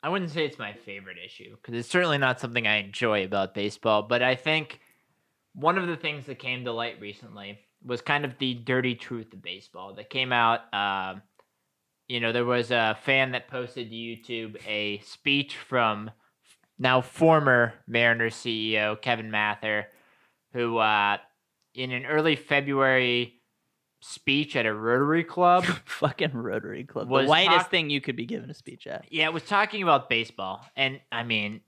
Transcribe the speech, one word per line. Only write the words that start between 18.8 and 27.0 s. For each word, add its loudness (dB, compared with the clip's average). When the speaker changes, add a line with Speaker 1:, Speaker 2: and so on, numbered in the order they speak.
Speaker 1:
O 0
Kevin -2
Mather, -2
who, -2
uh, 2
in -8
an -6
early 2
February 2
speech -2
at 2
a 0
Rotary 2
Club. 4
Speaker 2:
<laughs> -2
Fucking -2
Rotary -6
Club. -8